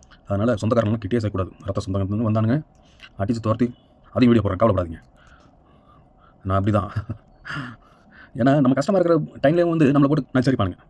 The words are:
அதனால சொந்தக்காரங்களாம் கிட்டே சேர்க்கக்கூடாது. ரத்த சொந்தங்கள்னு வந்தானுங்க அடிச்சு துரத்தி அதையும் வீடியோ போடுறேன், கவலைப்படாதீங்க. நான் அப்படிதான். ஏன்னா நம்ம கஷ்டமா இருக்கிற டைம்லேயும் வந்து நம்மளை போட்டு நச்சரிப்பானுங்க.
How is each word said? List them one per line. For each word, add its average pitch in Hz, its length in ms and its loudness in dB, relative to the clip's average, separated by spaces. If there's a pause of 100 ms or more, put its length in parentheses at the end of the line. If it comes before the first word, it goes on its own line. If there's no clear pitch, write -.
(240)
அதனால 107 320 -2
சொந்தக்காரங்களாம் 110 480 -2
கிட்டே 113 160 -2
சேர்க்கக்கூடாது. 98 320 -4 (120)
ரத்த 98 180 -6
சொந்தங்கள்னு 98 460 -4
வந்தானுங்க 110 300 0 (600)
அடிச்சு 113 240 -4
துரத்தி 113 260 0 (480)
அதையும் 120 160 4
வீடியோ 113 120 4
போடுறேன், 92 180 -2
கவலைப்படாதீங்க. 92 380 -2 (1500)
நான் 98 120 -2
அப்படிதான். 101 320 0 (1500)
ஏன்னா 127 200 2
நம்ம 135 180 4
கஷ்டமா 190 260 0
இருக்கிற 170 160 2 (240)
டைம்லேயும் 170 340 2
வந்து 156 180 4
நம்மளை 143 160 2
போட்டு 143 260 -2
நச்சரிப்பானுங்க. 123 440 2 (120)